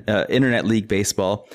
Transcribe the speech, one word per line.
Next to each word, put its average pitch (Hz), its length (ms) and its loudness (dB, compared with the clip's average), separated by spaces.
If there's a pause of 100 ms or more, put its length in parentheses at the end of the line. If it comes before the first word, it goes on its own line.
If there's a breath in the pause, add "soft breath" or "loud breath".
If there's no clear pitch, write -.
uh, 104 220 2
Internet 120 340 2
League 110 240 0
Baseball. 101 680 -2